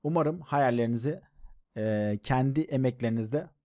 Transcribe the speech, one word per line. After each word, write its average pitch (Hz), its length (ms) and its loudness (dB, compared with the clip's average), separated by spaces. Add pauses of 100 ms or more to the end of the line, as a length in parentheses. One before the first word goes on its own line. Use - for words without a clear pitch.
Umarım 160 380 0
hayallerinizi, 123 800 0 (560)
e, 104 460 0
kendi 135 380 2
emeklerinizle 127 880 -2 (140)